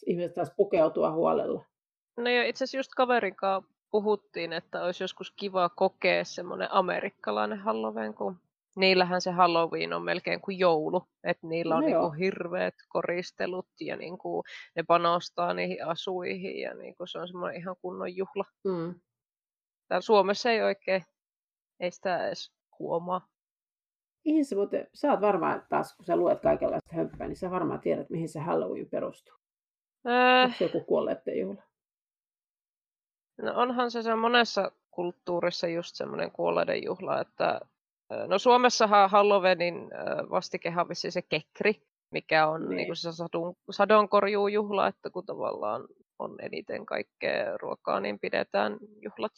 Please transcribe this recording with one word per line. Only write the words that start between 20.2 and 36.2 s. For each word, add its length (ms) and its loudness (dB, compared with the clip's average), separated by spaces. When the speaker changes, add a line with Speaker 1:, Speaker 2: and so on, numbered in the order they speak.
Speaker 2:
ei 100 2
oikein, 420 0
ei 120 -4
sitä 360 -4
edes 240 -8
huomaa. 480 -4
Speaker 1:
Mihin 200 4
sä 100 -4
muuten, 380 -2
sä 180 0
oot 100 2
varmaan 480 0
taas, 260 -2
kun 100 -20
sä 100 2
luet 260 2
kaikenlaista 540 0
hömppää, 320 -4
niin 100 -8
sä 140 -6
varmaan 300 -2
tiedät, 280 -2
mihin 200 -4
se 100 -10
Halloween 500 -2
perustuu. 460 -8
Speaker 2:
Öö. 360 6
Speaker 1:
Onks 140 0
se 80 2
joku 160 -2
kuolleitten 580 0
juhla? 240 -6
Speaker 2:
No 140 -4
onhan 360 0
se, 100 -4
se 120 -2
on 60 0
monessa 520 2
kulttuurissa 760 -4
just 280 -4
semmonen 360 -6